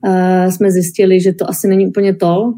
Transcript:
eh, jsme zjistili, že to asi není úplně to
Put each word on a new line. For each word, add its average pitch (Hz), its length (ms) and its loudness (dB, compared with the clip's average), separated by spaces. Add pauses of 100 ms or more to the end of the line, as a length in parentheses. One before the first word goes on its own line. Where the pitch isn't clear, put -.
eh, 185 440 2
jsme 196 200 0
zjistili, 185 500 2
že 185 120 0
to 180 160 -6
asi 190 180 -4
není 190 200 2
úplně 196 280 -2
to 190 420 0